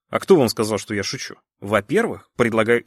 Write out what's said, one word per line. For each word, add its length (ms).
"А 80
кто 180
вам 120
сказал, 280
что 180
я 80
шучу? 340
Во-первых, 760
предлагаю 500